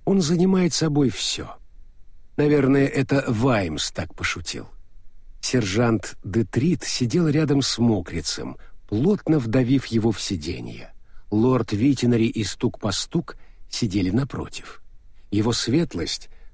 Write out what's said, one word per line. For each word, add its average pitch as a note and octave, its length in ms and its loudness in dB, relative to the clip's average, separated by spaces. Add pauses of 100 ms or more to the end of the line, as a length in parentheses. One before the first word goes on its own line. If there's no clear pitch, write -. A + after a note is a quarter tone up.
Он G3 160 4
занимает F3+ 540 4
собой D3 340 2
всё. - 480 -4 (800)
Наверное, C#3 500 4
это C3+ 400 0
Ваймс A2+ 640 0
так - 240 -8
пошутил. - 540 -6 (720)
Сержант A2 840 0
Детрит A#2 580 0
сидел D3 460 2
рядом C#3+ 340 4
с - 160 -2
мокрицем, F2 800 0 (280)
плотно D#3 520 2
вдавив B2+ 480 2
его A2+ 260 2
в - 80 -4
сиденье. D#2 720 -8 (380)
Лорд A#2 420 2
Витинари A#2+ 540 4
и A2+ 180 -2
Стук-постук - 920 -4 (340)
сидели F#2+ 400 0
напротив. - 720 -4 (480)
Его G#2+ 220 2
светлость A#2 760 -2 (240)